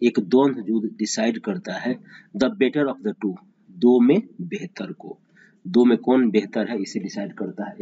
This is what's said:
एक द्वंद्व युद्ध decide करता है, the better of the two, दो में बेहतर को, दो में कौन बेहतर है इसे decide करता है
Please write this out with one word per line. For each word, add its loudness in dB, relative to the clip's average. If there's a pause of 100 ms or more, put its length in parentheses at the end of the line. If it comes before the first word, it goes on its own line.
एक 2
द्वंद्व 2
युद्ध -2
decide -2
करता -6
है, -6 (380)
the 0
better 0
of -2
the -6
two, -6 (360)
दो 4
में 4 (180)
बेहतर -10
को, -18 (500)
दो 6
में 4
कौन 2
बेहतर -2
है -6
इसे -8
decide -8
करता -8
है -14